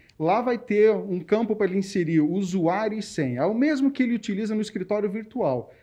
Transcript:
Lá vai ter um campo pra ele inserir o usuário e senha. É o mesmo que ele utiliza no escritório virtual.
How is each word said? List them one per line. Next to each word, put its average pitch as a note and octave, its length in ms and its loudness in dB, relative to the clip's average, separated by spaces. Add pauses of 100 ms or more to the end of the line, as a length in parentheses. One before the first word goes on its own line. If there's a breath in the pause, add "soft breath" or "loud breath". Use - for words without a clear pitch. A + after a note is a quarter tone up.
(180 soft breath)
Lá F3 240 0
vai A#3+ 160 -2
ter G#3+ 380 4
um F#3 240 -4
campo G#3+ 360 0
pra G3+ 120 0
ele F3+ 100 0
inserir E3+ 440 2
o D#3 100 2
usuário F#3+ 640 0
e G3+ 60 -6
senha. C3 380 -4
É D#3+ 40 2
o G#3 80 0
mesmo C4+ 380 2
que C4+ 100 -4
ele A#3+ 140 2
utiliza G#3+ 400 -4
no G#3+ 60 -2
escritório G#3 460 -2
virtual. G3 640 -4 (120 soft breath)